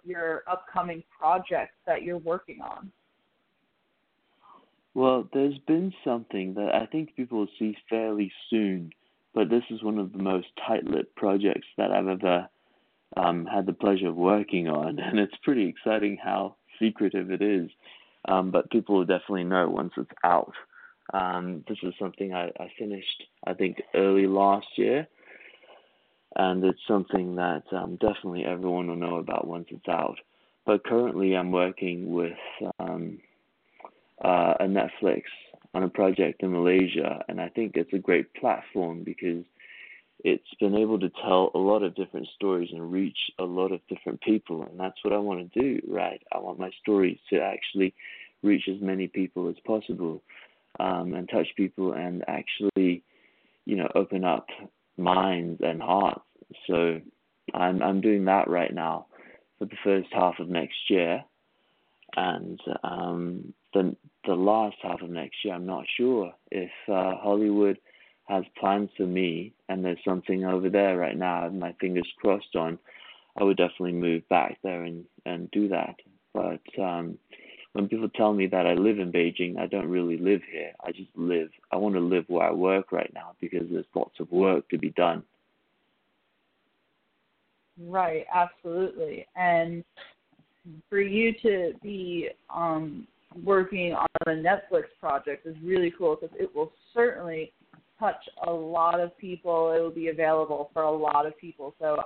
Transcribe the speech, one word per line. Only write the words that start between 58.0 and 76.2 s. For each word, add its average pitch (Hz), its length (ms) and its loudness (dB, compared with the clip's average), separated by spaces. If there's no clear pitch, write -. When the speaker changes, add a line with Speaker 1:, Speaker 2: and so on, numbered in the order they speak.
Speaker 2:
doing 101 240 4
that 95 220 4
right 87 260 0
now 82 340 -4
for 104 60 -6
the 104 180 -10
first 98 280 2
half 90 280 2
of 85 100 -8
next - 400 -4
year, 92 340 2
and, 90 440 -4
um, 87 720 -6
the, 92 220 2
the 95 100 0
last 104 480 2
half 90 180 -6
of 87 80 -12
next 85 340 -10
year, 98 120 -4
I'm 87 100 -8
not 90 200 -6
sure 120 340 0
if, 90 180 -4
uh, 92 300 0
Hollywood 104 600 4
has 98 180 -2
plans 98 360 2
for 101 100 -2
me, 90 480 -2
and 92 160 -4
there's 87 220 -2
something 92 400 0
over 92 240 0
there 98 280 4
right 78 200 -2
now 87 220 -2
I 87 40 -2
have 85 100 -4
my 90 260 -6
fingers 90 280 -2
crossed 101 360 0
on, 85 220 -2
I 101 60 0
would 98 140 4
definitely 90 360 0
move 85 360 0
back 80 340 2
there 87 200 -4
and, 85 200 -10
and 87 260 -8
do 104 180 2
that. 85 260 -2